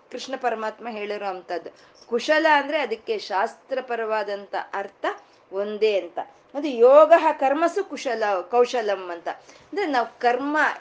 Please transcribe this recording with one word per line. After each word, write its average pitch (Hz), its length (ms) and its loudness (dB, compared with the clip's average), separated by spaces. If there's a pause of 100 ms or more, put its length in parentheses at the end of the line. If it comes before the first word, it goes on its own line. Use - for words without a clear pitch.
(120)
ಕೃಷ್ಣ 254 240 -10
ಪರಮಾತ್ಮ 220 520 -6
ಹೇಳಿರೋ 208 380 -8
ಅಂಥದ್ದು. 180 720 -12 (100)
ಕುಶಲ 302 480 0
ಅಂದ್ರೆ 285 240 0
ಅದಕ್ಕೆ 220 400 -6
ಶಾಸ್ತ್ರಪರವಾದಂಥ 220 1400 -6 (180)
ಅರ್ಥ 202 340 -8 (460)
ಒಂದೇ 202 480 0
ಅಂತ. 170 180 -10 (360)
ಅದು 294 140 -6
ಯೋಗ 269 440 8 (280)
ಕರ್ಮಸು 320 440 0
ಕುಶಲ, 220 560 -4
ಕೌಶಲಂ 208 720 0
ಅಂತ. 170 180 -10
ಅಂದ್ರೆ - 580 -8
ನಾವು 247 340 -2
ಕರ್ಮ 262 380 0 (220)